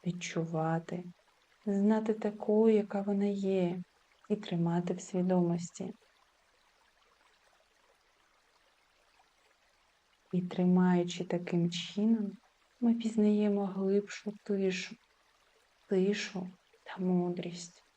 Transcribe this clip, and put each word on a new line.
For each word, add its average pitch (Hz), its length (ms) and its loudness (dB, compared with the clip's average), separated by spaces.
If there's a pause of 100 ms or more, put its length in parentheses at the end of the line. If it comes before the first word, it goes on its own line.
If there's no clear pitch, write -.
відчувати, 165 960 -4 (600)
знати 214 480 2
такою, 214 640 4
яка 202 260 0
вона 202 240 0
є, 190 580 0 (460)
і 214 60 0
тримати 175 580 -2
в 180 80 -6
свідомості. 180 920 0 (4000)
І 185 80 2
тримаючи 180 840 2
таким 175 460 -2
чином, 208 600 0 (480)
ми 233 140 2
пізнаємо 208 720 2
глибшу 196 680 -2 (100)
тишу, 190 520 -2 (920)
тишу 190 580 0 (360)
та - 200 -14
мудрість. 175 920 -2